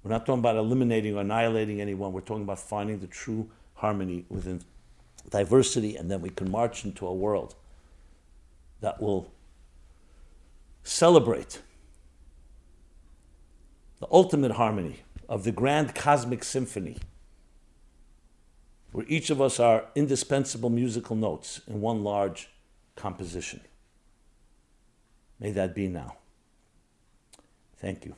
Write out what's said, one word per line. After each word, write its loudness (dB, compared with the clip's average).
We're -8
not -2
talking 0
about 2
eliminating 2
or -2
annihilating 0
anyone. -4
We're -6
talking -8
about -6
finding -6
the -12
true -8
harmony -2
within -8
diversity, 2
and -8
then -4
we -8
can -6
march -2
into -8
a -4
world -2
that -4
will -2
celebrate 6
the -10
ultimate 6
harmony 0
of -4
the 2
grand 0
cosmic 2
symphony, -6
where -6
each -2
of 2
us 2
are 6
indispensable 0
musical -2
notes -4
in -8
one -2
large -2
composition. -10
May -6
that -2
be -2
now. -8
Thank -8
you. -14